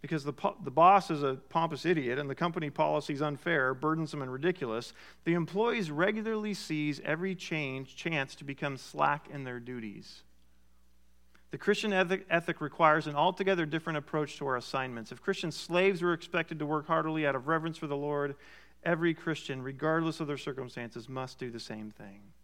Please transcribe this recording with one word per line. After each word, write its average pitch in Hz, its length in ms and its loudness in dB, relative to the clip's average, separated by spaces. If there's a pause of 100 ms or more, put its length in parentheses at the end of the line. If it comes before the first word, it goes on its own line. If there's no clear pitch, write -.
Because 147 240 -4
the 143 80 -4
po-, - 280 -2
the 139 100 -6
boss 180 380 8
is 147 140 0
a 135 120 2
pompous 165 500 -2
idiot 139 340 2
and 143 100 -4
the 131 60 -2
company 170 340 0
policy 151 440 2
is 139 80 -2
unfair, 143 520 2
burdensome, 151 480 0
and 127 100 -6
ridiculous, 131 640 -2 (300)
the 165 100 2
employees 190 560 0
regularly 214 640 0
seize 151 480 -2
every 170 320 -2
change, 135 600 -6
chance 147 400 -4
to - 80 -16
become 139 320 -4
slack 147 540 0
in 139 160 -10
their 123 140 -8
duties." 113 640 -12 (1300)
The 139 60 -10
Christian 208 360 2
ethic, 185 360 2
ethic 165 300 0
requires 156 480 4
an 147 80 -6
altogether 185 500 4
different 160 320 -4
approach 151 400 -2
to 143 100 -4
our 127 100 2
assignments. 123 560 -6
If - 80 -16
Christian 180 280 -2
slaves 175 520 2
were 175 100 2
expected 165 480 -4
to 151 60 -2
work 151 220 -2
heartily 160 380 2
out 139 100 2
of 127 120 -4
reverence 160 300 0
for - 100 -6
the 143 80 -2
Lord, 143 400 -2 (480)
every 170 300 2
Christian, 143 500 -6
regardless 156 560 0
of 156 80 -2
their 143 100 -4
circumstances, 123 720 -8
must 131 320 -8
do 123 100 -6
the 117 100 -10
same 107 300 -10
thing. 101 440 -18 (100)